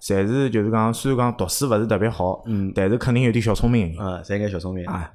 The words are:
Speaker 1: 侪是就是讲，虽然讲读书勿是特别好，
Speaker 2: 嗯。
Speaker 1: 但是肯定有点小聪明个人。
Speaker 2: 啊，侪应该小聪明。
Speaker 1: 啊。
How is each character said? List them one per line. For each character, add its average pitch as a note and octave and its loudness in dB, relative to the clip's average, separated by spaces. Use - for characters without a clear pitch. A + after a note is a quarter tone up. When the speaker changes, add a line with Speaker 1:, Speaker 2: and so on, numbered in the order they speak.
Speaker 1:
侪 G2 0
是 C3 0
就 A2 2
是 G#2+ 0
讲， A2+ 2
虽 C3+ -2
然 C3 0
讲 A#2+ 0
读 F#2 -2
书 C#3 -2
勿 A2 4
是 G#2+ 2
特 G#2+ 2
别 A2 2
好， F#2 -2
Speaker 2:
嗯。 G2 -2
Speaker 1:
但 G2 2
是 A#2 2
肯 B2 0
定 A#2+ 4
有 A#2 4
点 A#2 2
小 G#2 2
聪 A#2 2
明 G2+ 2
个 F2+ -8
人。 F#2 -6
Speaker 2:
啊， E2+ -10
侪 G2+ -4
应 G#2 -2
该 G#2 0
小 F#2+ -6
聪 F#2 -6
明。 F#2 -6
Speaker 1:
啊。 F2+ -8